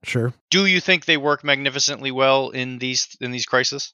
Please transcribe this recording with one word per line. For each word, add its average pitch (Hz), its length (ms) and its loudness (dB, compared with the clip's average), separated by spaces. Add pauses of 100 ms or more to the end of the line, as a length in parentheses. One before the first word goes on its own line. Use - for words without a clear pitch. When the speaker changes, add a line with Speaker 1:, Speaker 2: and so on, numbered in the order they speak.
Speaker 1:
Sure. 123 280 -2 (200)
Speaker 2:
Do 196 140 4
you 185 140 4
think 185 240 0
they 165 120 2
work 143 260 0
magnificently 139 720 -2
well 135 380 4
in 127 280 -6
these, 127 300 -4 (120)
in 123 120 -6
these 120 120 -6
crises? 127 500 0